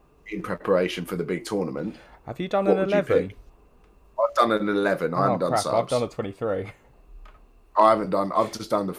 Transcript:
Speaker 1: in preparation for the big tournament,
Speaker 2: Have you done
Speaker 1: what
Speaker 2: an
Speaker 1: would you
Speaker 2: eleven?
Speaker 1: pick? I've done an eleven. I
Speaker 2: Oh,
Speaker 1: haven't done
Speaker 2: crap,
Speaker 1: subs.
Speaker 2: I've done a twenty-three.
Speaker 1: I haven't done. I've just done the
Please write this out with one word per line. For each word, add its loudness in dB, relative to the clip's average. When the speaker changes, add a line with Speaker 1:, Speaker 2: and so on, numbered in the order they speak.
Speaker 1:
in -8
preparation 0
for -8
the -2
big -4
tournament, -4
Speaker 2:
Have -10
you -6
done 0
Speaker 1:
what 6
Speaker 2:
an 4
Speaker 1:
would -2
you 2
Speaker 2:
eleven? 2
Speaker 1:
pick? -18
I've 0
done 4
an 0
eleven. 0
I -4
Speaker 2:
Oh, 4
Speaker 1:
haven't 2
done 0
Speaker 2:
crap, 0
Speaker 1:
subs. 0
Speaker 2:
I've 0
done 0
a -2
twenty-three. -6
Speaker 1:
I 8
haven't 2
done. 0
I've 0
just -10
done 0
the -6